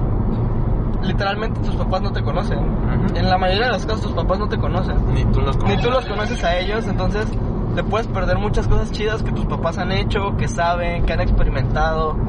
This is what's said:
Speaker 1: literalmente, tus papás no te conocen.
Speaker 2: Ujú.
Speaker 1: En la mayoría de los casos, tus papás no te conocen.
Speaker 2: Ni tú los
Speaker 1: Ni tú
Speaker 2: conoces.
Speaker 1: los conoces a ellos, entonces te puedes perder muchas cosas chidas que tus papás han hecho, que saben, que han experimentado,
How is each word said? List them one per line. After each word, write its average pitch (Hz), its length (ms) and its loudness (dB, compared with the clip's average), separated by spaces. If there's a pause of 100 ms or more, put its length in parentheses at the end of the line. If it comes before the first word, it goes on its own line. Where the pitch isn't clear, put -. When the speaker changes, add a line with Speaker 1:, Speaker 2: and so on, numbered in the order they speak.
(1040)
Speaker 1:
literalmente, 202 580 -2
tus - 160 0
papás 185 260 0
no 185 100 -2
te - 100 -2
conocen. - 360 -2
Speaker 2:
Ujú. - 580 0
Speaker 1:
En 180 120 2
la 185 100 4
mayoría 190 280 2
de 247 60 0
los 190 140 -2
casos, 214 160 -2
tus - 100 -2
papás 170 260 0
no 208 100 -2
te - 100 -2
conocen. - 380 0 (180)
Speaker 2:
Ni - 120 2
tú - 140 2
los - 160 0
Speaker 1:
Ni 196 200 2
tú - 80 0
Speaker 2:
conoces. 240 60 2
Speaker 1:
los 254 160 0
conoces 208 380 -2
a 175 140 2
ellos, 208 280 -2
entonces 196 400 0 (480)
te - 100 -2
puedes 220 240 -2
perder 185 300 0
muchas 208 300 0
cosas 220 240 4
chidas 214 300 -2
que - 100 -2
tus - 140 -2
papás - 320 -2
han 180 140 -2
hecho, 202 440 0
que 180 120 0
saben, 170 580 0
que 170 60 2
han 160 80 0
experimentado, 160 960 2 (120)